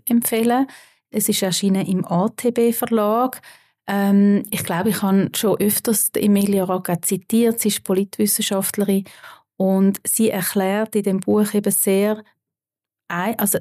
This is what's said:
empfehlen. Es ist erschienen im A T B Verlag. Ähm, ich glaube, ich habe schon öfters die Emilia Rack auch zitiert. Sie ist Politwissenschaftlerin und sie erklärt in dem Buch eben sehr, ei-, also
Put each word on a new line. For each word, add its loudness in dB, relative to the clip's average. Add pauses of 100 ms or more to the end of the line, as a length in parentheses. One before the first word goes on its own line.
empfehlen. 0 (420)
Es -2
ist 0
erschienen 0
im -2
A 0
T -2
B 2
Verlag. 0 (460)
Ähm, 2
ich -4
glaube, -2
ich -2
habe 2
schon 0
öfters 0
die -2
Emilia 2
Rack -4
auch 0
zitiert. 0
Sie 0
ist -2
Politwissenschaftlerin -2 (520)
und 2
sie 0
erklärt -2
in 2
dem 0
Buch 2
eben 0
sehr, 0 (840)
ei-, -4
also 0